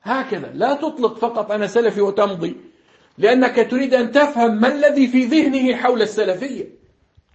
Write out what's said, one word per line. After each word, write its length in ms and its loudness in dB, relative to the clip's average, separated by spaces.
هكذا 520 -6
لا 200 0
تطلق 440 -4
فقط 320 -4
"أنا 160 -2
سلفي" 340 0
وتمضي، 560 -2
لأنك 520 2
تريد 240 -2
أن 180 2
تفهم 480 2
ما 80 4
الذي 400 2
في 160 2
ذهنه 520 2
حول 260 0
السلفية. 840 -4